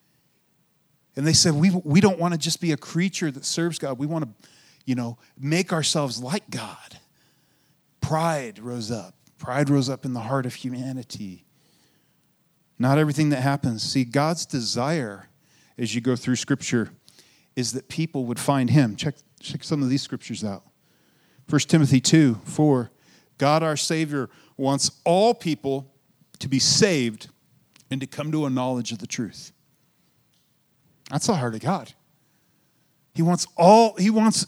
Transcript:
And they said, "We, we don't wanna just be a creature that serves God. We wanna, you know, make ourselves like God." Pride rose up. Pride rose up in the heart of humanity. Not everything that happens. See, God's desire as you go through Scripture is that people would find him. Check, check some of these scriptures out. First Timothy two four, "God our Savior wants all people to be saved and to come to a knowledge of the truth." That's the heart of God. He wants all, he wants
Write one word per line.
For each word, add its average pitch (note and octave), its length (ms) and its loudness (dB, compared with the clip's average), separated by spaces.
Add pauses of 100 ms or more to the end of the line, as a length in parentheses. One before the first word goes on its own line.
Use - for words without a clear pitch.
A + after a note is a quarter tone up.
(1160)
And C#3 100 -2
they D#3+ 80 2
said, E3 200 4
"We, D#3+ 180 4
we E3+ 300 2
don't F#3+ 180 4
wanna E3+ 180 0
just D#3+ 240 -4
be E3+ 100 0
a D3 60 0
creature E3+ 540 -2
that C3 140 -12
serves E3 340 -4
God. C#3 180 -6
We C#3 80 -4
wanna, D#3 240 -4 (560)
you B2+ 80 -2
know, A#2 240 -4 (180)
make E3 380 -2
ourselves C#3+ 480 -2
like C#3+ 300 -6
God." - 480 -14 (1000)
Pride D3+ 580 -2
rose A#2 320 -8
up. F#2+ 240 -10 (240)
Pride C#3 280 -2
rose C#3 220 2
up C3 160 -8
in B2+ 80 -4
the B2 60 -6
heart B2+ 260 -2
of A#2+ 80 -6
humanity. B2 880 -10 (1300)
Not C3+ 220 2
everything D3+ 300 2
that C3+ 120 0
happens. C3 400 -2
See, - 220 -2
God's D3 420 -2
desire A#2 840 -6 (460)
as A2+ 200 -4
you A#2+ 60 -2
go B2+ 140 0
through B2 200 -2
Scripture - 560 -2 (640)
is A#2+ 160 -4
that B2 160 -10
people D#3+ 380 -4
would A#2+ 140 -4
find C3+ 300 2
him. A#2+ 260 4
Check, D3 200 -6 (240)
check - 240 -12
some D3+ 180 -4
of C3 80 0
these C3+ 120 0
scriptures - 420 -10
out. G2 220 -8 (840)
First D3 220 2
Timothy C#3 320 6
two C#3 420 4
four, C#3 480 2 (460)
"God D3 260 2
our D#3 140 -2
Savior D3 520 -2 (280)
wants C#3 340 0 (140)
all G3 280 4
people C#3 580 -4 (480)
to - 100 -8
be C3 100 2
saved C3 720 2 (600)
and C3+ 120 -4
to C3+ 60 -12
come D3+ 260 -8
to D#3 120 0
a C#3 40 -2
knowledge B2+ 420 -2
of A2+ 80 -8
the A2+ 80 -14
truth." - 460 -8 (1600)
That's - 180 -4
the G#3 100 2
heart A#2+ 180 -2
of A2 60 -10
God. C#3+ 320 -4 (1200)
He D#3 80 -2
wants E3+ 340 2
all, G#3+ 400 8
he F#3+ 140 2
wants A3 380 2